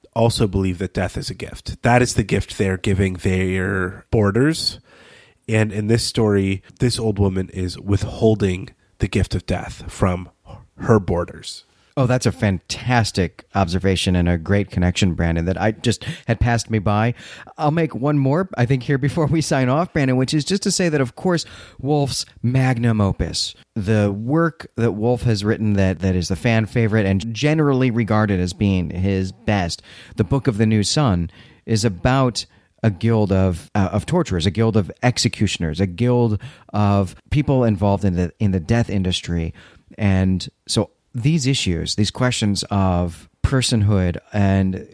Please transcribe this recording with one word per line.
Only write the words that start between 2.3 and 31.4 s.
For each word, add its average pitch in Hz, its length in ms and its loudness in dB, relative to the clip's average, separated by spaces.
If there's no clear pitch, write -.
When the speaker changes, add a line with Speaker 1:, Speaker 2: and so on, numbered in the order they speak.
Speaker 1:
they're 95 200 0
giving 95 380 0
their 92 960 -2
boarders. 117 680 0
And 110 240 2
in 104 160 -4
this 113 160 2
story, 98 580 2
this 120 180 0
old 110 200 -2
woman 95 320 0
is 92 280 -6
withholding 101 920 0
the 101 100 -2
gift - 260 0
of 90 120 -4
death - 440 -6
from 90 400 -2
her 113 200 4
boarders. 87 640 -4
Speaker 2:
Oh, 131 60 2
that's 127 220 2
a 120 60 2
fantastic 101 1200 -2
observation 92 600 0
and 87 120 2
a 87 80 2
great 98 340 -2
connection, 90 440 0
Brandon, 85 320 -2
that 87 120 -2
I 101 120 0
just - 340 -4
had 120 120 0
passed 120 300 0
me 113 100 0
by. 107 360 0
I'll 156 140 0
make 160 240 -2
one 143 240 0
more, 143 400 0
I 120 80 2
think, 131 160 0
here 139 160 0
before 143 280 0
we 151 140 2
sign 131 300 0
off, 156 240 0
Brandon, 131 240 2
which 131 160 0
is 151 100 0
just 196 200 -2
to 202 60 0
say 175 200 0
that, 151 100 0
of 123 160 -2
course, 175 300 -2
Wolfe's 143 480 -2
magnum 120 580 2
opus, 92 540 -2
the 104 380 2
work 147 540 -2
that 117 160 0
Wolfe 113 300 -2
has 107 200 2
written 107 320 0
that, 95 260 2
that 92 140 2
is 90 140 -2
the 95 80 -2
fan 113 300 0
favorite 110 400 0
and 98 260 0
generally 139 580 2
regarded 107 500 2
as 90 120 -2
being 92 380 0
his 95 420 -2
best, 95 480 -2
The - 80 2
Book 135 240 0
of 104 100 -2
the 113 80 4
New 110 160 4
Sun, 95 480 0